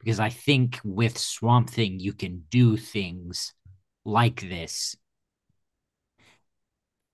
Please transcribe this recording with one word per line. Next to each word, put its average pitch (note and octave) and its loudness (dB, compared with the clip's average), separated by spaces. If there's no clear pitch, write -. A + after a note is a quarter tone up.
because G#2+ -2
I G#2+ 0
think B2+ 2
with A2 0
Swamp A#2+ 2
Thing, F#2+ -2
you G2 -6
can F2+ -10
do A#2+ 6
things F2+ -8
like A#2 2
this, F2 -10